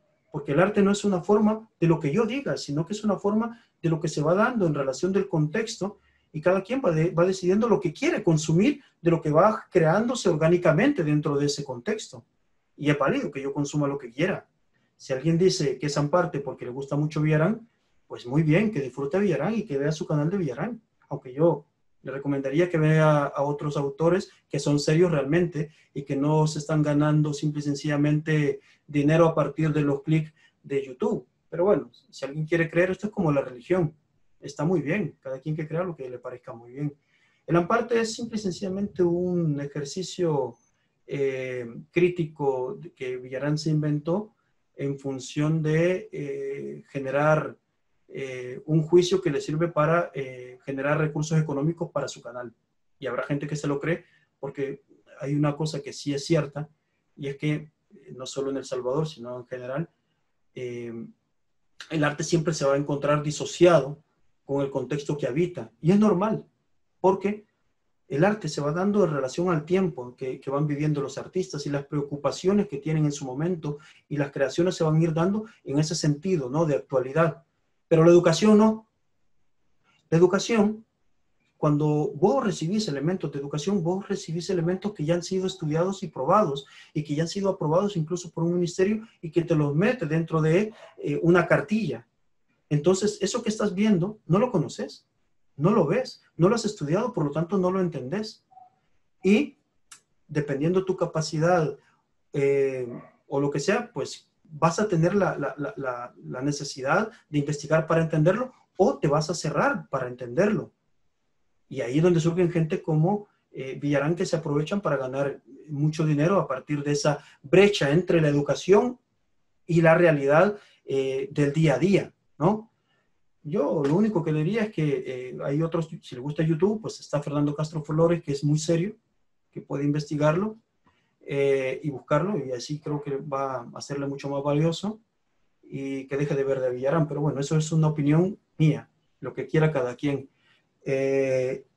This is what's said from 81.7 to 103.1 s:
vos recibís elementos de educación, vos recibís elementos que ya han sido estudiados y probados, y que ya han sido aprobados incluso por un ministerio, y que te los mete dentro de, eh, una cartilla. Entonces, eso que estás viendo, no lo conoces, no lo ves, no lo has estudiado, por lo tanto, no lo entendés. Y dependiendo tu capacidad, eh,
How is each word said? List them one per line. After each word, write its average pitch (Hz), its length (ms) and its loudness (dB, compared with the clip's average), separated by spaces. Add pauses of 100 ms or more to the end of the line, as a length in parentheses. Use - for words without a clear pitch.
vos 233 300 2
recibís 185 440 -2
elementos 147 420 -2
de 143 80 -8
educación, 151 440 -4
vos 185 260 -4
recibís 175 420 -6
elementos 185 420 -2
que 156 120 -8
ya 165 100 2
han 175 80 -2
sido 185 240 -4
estudiados 180 560 -2
y 180 60 -6
probados, 151 580 0 (260)
y 151 120 -4
que 147 100 -6
ya 147 80 0
han 170 60 -2
sido 196 220 -2
aprobados 185 460 0
incluso 165 340 -4
por 160 140 -4
un 175 100 0
ministerio, 190 520 0 (140)
y 165 100 -12
que 165 120 2
te 160 120 0
los 143 200 4
mete 196 320 2
dentro 160 360 0
de, 180 300 2 (260)
eh, 143 240 -4
una 170 240 6
cartilla. 156 600 0 (640)
Entonces, 185 500 2
eso 196 220 -2
que 220 80 -2
estás 208 240 -2
viendo, 202 520 2
no 170 120 4
lo 247 120 2
conoces, - 560 -4 (500)
no 170 160 2
lo 202 140 4
ves, 202 360 -4 (160)
no 170 100 6
lo 226 60 4
has 226 100 -2
estudiado, 190 480 -2
por 156 140 0
lo 143 40 -4
tanto, 165 280 -2
no 180 120 2
lo 190 120 0
entendés. 165 640 -6 (760)
Y 220 360 4 (680)
dependiendo 151 600 0
tu 185 100 -2
capacidad, 160 800 0 (560)
eh, 139 560 0 (400)